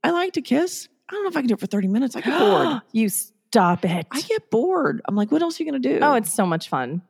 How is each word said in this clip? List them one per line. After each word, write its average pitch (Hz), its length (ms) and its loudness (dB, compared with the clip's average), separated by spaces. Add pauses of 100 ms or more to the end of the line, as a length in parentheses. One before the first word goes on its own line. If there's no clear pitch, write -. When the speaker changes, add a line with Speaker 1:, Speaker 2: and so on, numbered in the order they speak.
Speaker 1:
I 269 80 2
like 349 240 -2
to 302 80 -4
kiss. 320 460 -2 (200)
I - 60 -14
don't 403 100 -4
know 392 60 -2
if 349 60 -4
I 302 40 2
can 254 80 0
do 233 60 4
it - 60 -6
for - 60 -8
thirty 196 220 -2
minutes. 233 280 0
I - 40 -6
get 269 180 -2
bored. 349 480 2
Speaker 2:
<gasps> - 60 -20
You 220 160 2
stop - 760 0
it. 170 260 -2
Speaker 1:
I 277 120 -6
get - 280 -4
bored. 269 560 0
I'm 196 100 -2
like, 208 160 0
"What 320 100 2
else 339 160 -4
are 330 60 -4
you 311 60 -6
gonna 277 120 -4
do?" 262 200 0
Speaker 2:
Oh, 294 120 4
it's 226 180 0
so 196 140 2
much 165 220 -2
fun. 139 420 -4